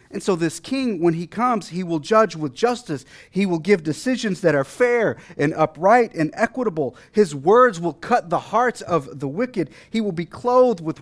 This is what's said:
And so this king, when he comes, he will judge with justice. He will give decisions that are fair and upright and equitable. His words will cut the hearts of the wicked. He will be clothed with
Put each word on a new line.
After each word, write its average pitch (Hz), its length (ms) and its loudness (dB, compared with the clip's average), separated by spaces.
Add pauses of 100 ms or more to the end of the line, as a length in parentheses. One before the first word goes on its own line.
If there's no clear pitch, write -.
(140)
And 196 80 -8
so 190 140 0
this 160 240 -2
king, 254 400 -4
when 170 140 2
he 170 120 -6
comes, 226 440 -2
he 175 140 -6
will 165 160 -4
judge 214 360 2
with 151 180 -6
justice. 226 520 -4 (240)
He 196 160 0
will 170 140 0
give 175 220 2
decisions 190 600 -4
that 160 140 4
are 139 100 0
fair 240 500 0 (220)
and 147 160 0
upright 202 600 2
and 156 200 -2
equitable. 196 640 -4 (160)
His 185 200 2
words 190 460 4
will 170 140 -4
cut 226 360 -2
the 175 80 0
hearts 226 440 -2
of 147 400 -4
the 143 80 -4
wicked. 196 400 -4 (200)
He 226 120 -2
will 202 100 -4
be 165 140 -6
clothed 247 560 2
with 160 200 -6